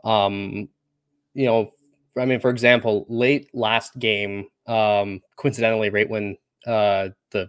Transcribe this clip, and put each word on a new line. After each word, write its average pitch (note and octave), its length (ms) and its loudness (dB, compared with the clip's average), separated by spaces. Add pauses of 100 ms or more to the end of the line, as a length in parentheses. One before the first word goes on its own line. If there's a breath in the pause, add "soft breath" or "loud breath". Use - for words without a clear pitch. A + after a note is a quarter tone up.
Um, G2+ 640 0 (680)
you C3+ 120 0
know, A2+ 260 2 (440)
I B2+ 80 -2
mean, B2+ 140 2
for B2+ 120 0
example, A#2+ 580 2
late B2 440 0
last A2+ 460 -2
game, G2+ 480 -2 (220)
um, G#2 520 0 (160)
coincidentally, A2+ 540 0
right G#2+ 180 0
when, G#2 280 -6 (300)
uh, G#2 420 0 (220)
the F#2+ 180 -4